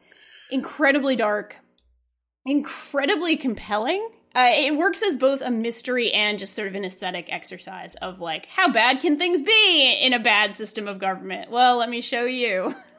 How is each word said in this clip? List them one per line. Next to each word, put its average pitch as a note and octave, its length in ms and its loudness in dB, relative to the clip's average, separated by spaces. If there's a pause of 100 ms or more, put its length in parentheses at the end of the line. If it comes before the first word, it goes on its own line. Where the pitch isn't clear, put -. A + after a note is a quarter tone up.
(500)
Incredibly C4+ 640 0
dark, G#3 420 -2 (920)
incredibly D4 880 -2
compelling. C4 720 -4 (260)
Uh, B3 180 4
it D4 240 2
works F4 260 0
as F#4 140 0
both C4+ 260 0
a B3+ 80 -4
mystery A#3 640 -2
and G#3 260 0
just G3 160 -8
sort G#3 140 -6
of F#3 60 -12
an G3+ 100 -6
aesthetic F3+ 480 -10
exercise F3 640 -14
of, F#3 240 -10
like, E3 260 -8
how F#4 260 2
bad B3 280 4
can D4 180 2
things F4 240 0
be F4+ 580 6
in B3+ 120 4
a B3 60 2
bad G#3 360 2
system G#3+ 340 -8
of G3 100 -8
government? F#3+ 520 -6
Well, B3 260 6
let A#3 120 -2
me A#3+ 120 -6
show A#3+ 240 -4
you. A#3+ 560 -2
<laughs> - 40 -20 (140)